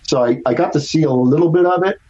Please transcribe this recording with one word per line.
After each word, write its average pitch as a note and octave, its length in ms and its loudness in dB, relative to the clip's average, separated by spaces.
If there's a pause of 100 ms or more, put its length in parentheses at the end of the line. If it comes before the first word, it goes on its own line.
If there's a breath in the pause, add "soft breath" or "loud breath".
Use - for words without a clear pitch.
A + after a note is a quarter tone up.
So B2+ 200 -2
I, A#2+ 220 -2
I B2 80 0
got E3+ 200 -2
to D3+ 60 0
see D#3+ 240 -2
a C#3 80 0
little C3 380 2
bit F3 160 2
of F3+ 180 0
it. G3 160 -4 (100)